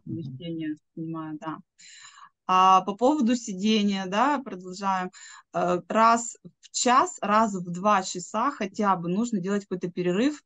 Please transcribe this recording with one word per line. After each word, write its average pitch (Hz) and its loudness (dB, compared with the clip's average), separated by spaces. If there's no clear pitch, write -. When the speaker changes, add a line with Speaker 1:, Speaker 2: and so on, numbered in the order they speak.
Speaker 1:
Мгм. 135 -10
Speaker 2:
помещение 156 -6
снимаю, 160 -10
да. 160 -10
А 185 6
по 202 -6
поводу 247 2
сидения, 202 0
да, 254 2
продолжаем. 190 -6
Э, 175 0
раз 233 2
в - -20
час, 269 2
раз 208 2
в 180 -6
два 190 0
часа 214 -4
хотя 202 -2
бы 170 -6
нужно 220 -2
делать 196 -2
какой-то 185 -8
перерыв 190 -2